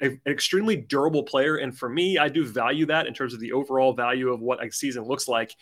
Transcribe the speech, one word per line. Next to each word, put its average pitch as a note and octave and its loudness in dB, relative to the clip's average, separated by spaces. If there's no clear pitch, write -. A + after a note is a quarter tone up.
a, C#3 2
an C3+ -8
extremely F#3+ 0
durable C#3+ 2
player. C#3+ 2
And B2+ -4
for B2+ -6
me, F3 2
I D3 4
do D3+ 0
value B2 0
that D3+ 2
in B2+ -8
terms B2+ -4
of A#2 -10
the A#2 -6
overall C3 2
value B2+ 0
of A#2 -2
what B2 -2
a A#2 -8
season B2 -6
looks C3+ -4
like. A2+ -2